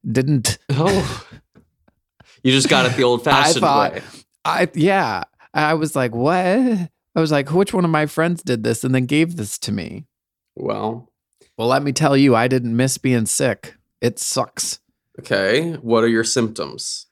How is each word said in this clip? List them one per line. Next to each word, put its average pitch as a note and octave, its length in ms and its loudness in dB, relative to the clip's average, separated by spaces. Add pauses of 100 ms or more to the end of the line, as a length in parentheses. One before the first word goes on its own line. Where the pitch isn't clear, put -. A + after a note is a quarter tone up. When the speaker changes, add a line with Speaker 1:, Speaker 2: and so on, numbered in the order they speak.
(100)
Speaker 1:
didn't. C3 460 0 (140)
Speaker 2:
Oh. D#3+ 560 0 (1160)
You C3 100 2
just C3+ 160 4
got C3 180 4
it B2 100 0
the C3+ 60 2
old-fashioned C3+ 560 4
Speaker 1:
<laughs> F#3 60 2
I D#3+ 40 4
thought, C#3+ 260 2
Speaker 2:
way. - 80 -10 (420)
Speaker 1:
I, E3 300 0
yeah. C#3+ 500 0 (280)
I D#3 220 2
was D3+ 220 -2
like, B2 180 -2
"What?" C#3 220 0
I F#3+ 520 0 (320)
was D#3 120 2
like, C#3+ 200 0
"Which G3 220 2
one F#3 100 2
of E3 60 0
my D3+ 160 2
friends E3 360 -2
did A#2 200 -2
this A#2 220 -2
and C3 100 2
then B2+ 120 2
gave D#3+ 300 0
this G#2+ 240 -8
to - 120 -6
me?" F#2 340 -8 (480)
Speaker 2:
Well. G#2+ 580 -6 (460)
Speaker 1:
Well, A#2 100 0
let C3+ 140 2
me C#3+ 100 -2
tell C#3 240 2
you, C3+ 200 6
I A#2+ 120 2
didn't A#2+ 280 0
miss C3 220 0
being A#2+ 280 0
sick. - 500 -4 (240)
It B2 180 -2
sucks. - 600 -6 (380)
Speaker 2:
Okay. B2 560 -2
What A#2 300 0
are A#2 40 4
your A2+ 160 0
symptoms? - 880 -6